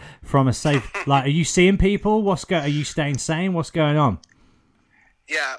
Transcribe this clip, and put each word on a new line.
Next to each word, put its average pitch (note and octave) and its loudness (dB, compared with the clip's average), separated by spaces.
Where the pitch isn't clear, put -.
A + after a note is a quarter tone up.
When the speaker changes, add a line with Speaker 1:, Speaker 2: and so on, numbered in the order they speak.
Speaker 1:
<laughs> - -20
from C3+ 2
a A#2+ 2
safe, C#3+ -2
Speaker 2:
<laughs> F3+ -6
Speaker 1:
like, C#3 2
are C#3+ 0
you D#3 2
seeing F#3 4
people? G#3 2
What's G3 -2
go-, F3+ -2
are C#3+ -2
you D3 -2
staying D3 -4
sane? F3 -2
What's E3 -4
going D3+ 2
on? B2 2
Speaker 2:
Yeah, C#3 -4